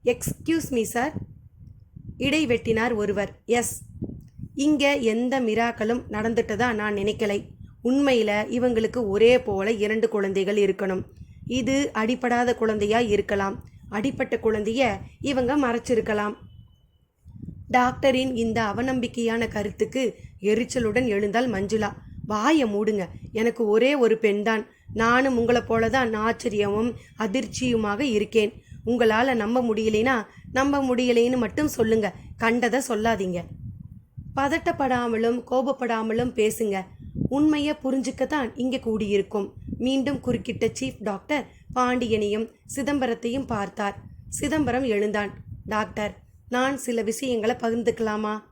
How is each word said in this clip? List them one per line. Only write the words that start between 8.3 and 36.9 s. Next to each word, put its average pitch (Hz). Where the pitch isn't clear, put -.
இவங்களுக்கு 233
ஒரே 233
போல 196
இரண்டு 220
குழந்தைகள் 196
இருக்கணும். 190
இது 262
அடிபடாத 240
குழந்தையா 220
இருக்கலாம். 202
அடிபட்ட 233
குழந்தைய 220
இவங்க 262
மறைச்சிருக்கலாம்." 226
டாக்டரின் 254
இந்த 226
அவநம்பிக்கையான 233
கருத்துக்கு 214
எரிச்சலுடன் 233
எழுந்தாள் 208
மஞ்சுளா. 202
"வாய 247
மூடுங்க, 208
எனக்கு 226
ஒரே 226
ஒரு 226
பெண்தான். 208
நானும் 240
உங்களை 233
போலதான் 226
ஆச்சரியமும் 214
அதிர்ச்சியுமாக 226
இருக்கேன். 214
உங்களால 233
நம்ப 233
முடியலைனா 220
நம்ப 277
முடியலைன்னு 247
மட்டும் 254
சொல்லுங்க, 220
கண்டதை 233
சொல்லாதீங்க. 208
பதட்டப்படாமலும் 247
கோபப்படாமலும் 240
பேசுங்க. 214